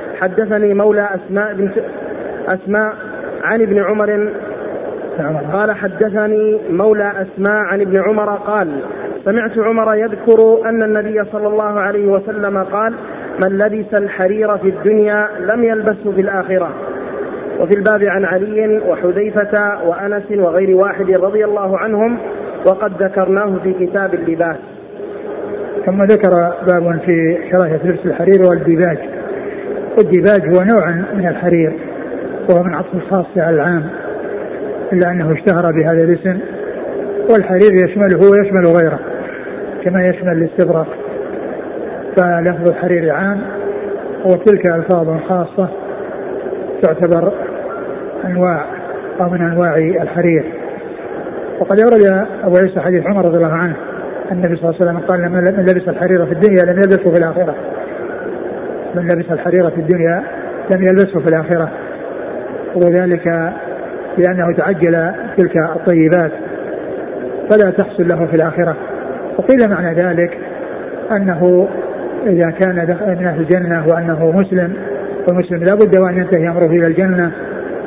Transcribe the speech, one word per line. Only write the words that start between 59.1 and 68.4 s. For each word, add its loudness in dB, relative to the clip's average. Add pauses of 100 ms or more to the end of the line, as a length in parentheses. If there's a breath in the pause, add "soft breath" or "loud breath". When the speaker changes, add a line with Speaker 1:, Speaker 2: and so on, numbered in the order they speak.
Speaker 2:
الحرير 2
في -4
الدنيا 2 (520)
لم 2
يلبسه 4
في -2
الآخرة، 2 (1040)
وذلك 2 (920)
لأنه 2
تعجل 2 (240)
تلك 2
الطيبات 2 (1200)
فلا 6
تحصل 0
له 0
في 0
الآخرة. 0 (640)